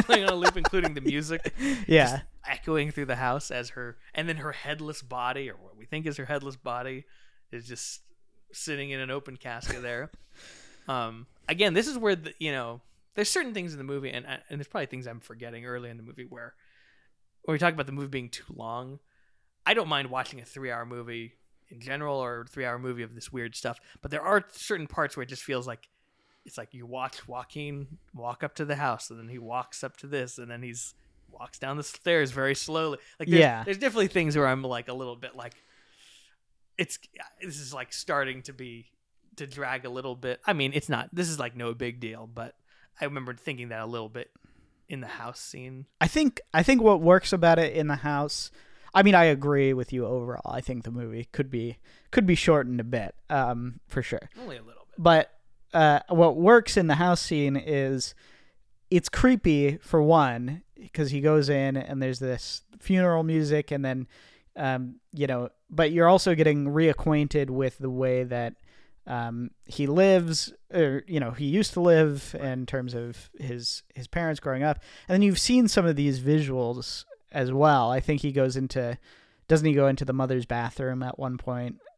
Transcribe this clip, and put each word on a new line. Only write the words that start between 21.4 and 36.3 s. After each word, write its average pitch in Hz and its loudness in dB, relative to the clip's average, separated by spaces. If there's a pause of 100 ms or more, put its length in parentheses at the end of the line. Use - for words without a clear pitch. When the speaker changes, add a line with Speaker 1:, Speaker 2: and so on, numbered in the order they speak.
Speaker 1:
in 117 -20
general 139 -8
or 120 -8
a 117 -16
three-hour 123 -8
movie 123 -8
of 113 -16
this - -18
weird 117 -8
stuff, 117 -10 (220)
but 143 -14
there 151 -8
are 196 2
certain 165 -8
parts - -4
where 135 -8
it 123 -12
just 131 -16
feels 127 -6
like, 113 -16 (560)
it's - -20
like 117 -16
you 120 -20
watch 127 -12
Joaquin 143 -12 (260)
walk 120 -10
up 147 -8
to 156 -6
the 147 -4
house, 135 -4
and 113 -18
then 113 -18
he 123 -14
walks 120 -10
up 131 -12
to 143 -18
this, 131 -6
and 120 -14
then 120 -14
he's 120 -14 (360)
walks - -18
down 135 -6
the 147 -6
stairs 156 0
very 135 -2
slowly. 156 -4 (220)
Like, - -8
there's, 170 8
Speaker 2:
Yeah. 117 6
Speaker 1:
there's 196 -6
definitely 220 0
things 156 0
where 143 4
I'm, 131 -2
like, 123 -8
a 127 -8
little 127 -10
bit, 123 -16
like, 120 -16 (1200)